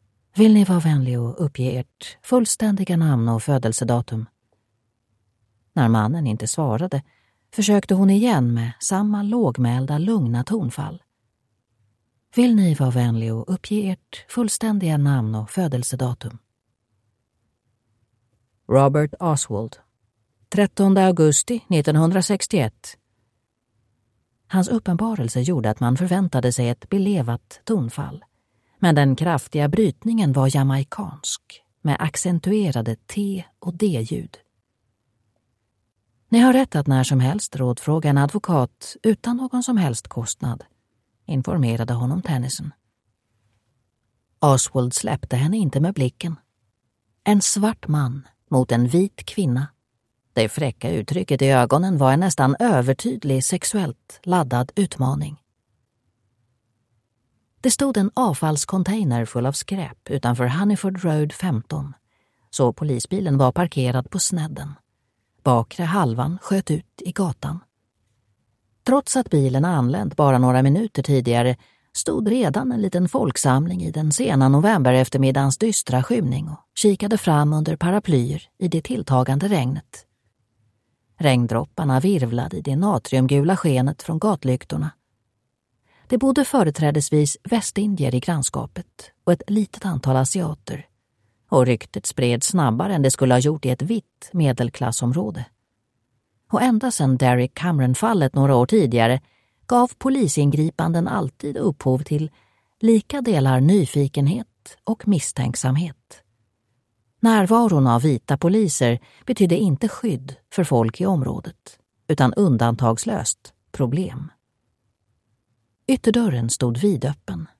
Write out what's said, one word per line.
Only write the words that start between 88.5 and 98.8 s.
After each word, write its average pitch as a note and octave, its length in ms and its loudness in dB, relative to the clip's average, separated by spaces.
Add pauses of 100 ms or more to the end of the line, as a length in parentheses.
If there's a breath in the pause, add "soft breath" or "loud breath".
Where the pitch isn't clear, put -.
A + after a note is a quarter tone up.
och F3 100 4
ett - 140 -2
litet G#3 380 -4
antal C3 300 0
asiater, D3 720 -4 (640)
och B2+ 160 4
ryktet A2+ 400 -2
spred A#2+ 380 -2
snabbare E3 520 0
än D3+ 60 0
det C3+ 100 4
skulle B2+ 220 2
ha B2 60 6
gjort D3 260 -2
i B2+ 40 -2
ett B2+ 120 -2
vitt - 520 -6
medelklassområde. C3 1120 -2 (1080)
Och A3 100 2
ända A#3+ 300 2
sedan C3 260 2
Derek B2 360 2
Cameron-fallet D3+ 800 0
några C#3 200 4
år B2 100 4
tidigare B2 560 2 (460)